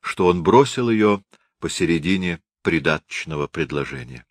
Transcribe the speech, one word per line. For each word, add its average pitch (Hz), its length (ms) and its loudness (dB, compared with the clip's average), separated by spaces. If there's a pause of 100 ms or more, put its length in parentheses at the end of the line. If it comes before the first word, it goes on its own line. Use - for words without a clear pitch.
что - 260 -2
он 87 160 2
бросил 120 480 4
ее 104 320 2 (380)
посередине 85 800 -2 (180)
придаточного 76 840 -4
предложения. 65 840 -8